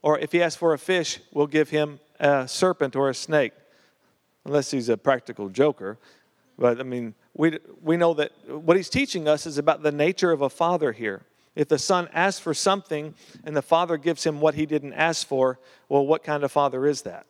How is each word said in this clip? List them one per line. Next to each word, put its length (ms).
"Or 180
if 140
he 100
asks 140
for 160
a 40
fish, 440
will 160
give 220
him 320
a 260
serpent 520
or 120
a 60
snake?" 380
Unless 280
he's 180
a 80
practical 500
joker. 500
But, 220
I 20
mean, 320
we, 240
we 140
know 200
that 180
what 260
he's 140
teaching 400
us 160
is 120
about 240
the 120
nature 400
of 80
a 80
father 420
here. 300
If 120
the 100
son 360
asks 260
for 140
something 600
and 120
the 60
father 360
gives 260
him 160
what 160
he 100
didn't 280
ask 340
for, 320
well, 160
what 180
kind 200
of 80
father 360
is 140
that? 280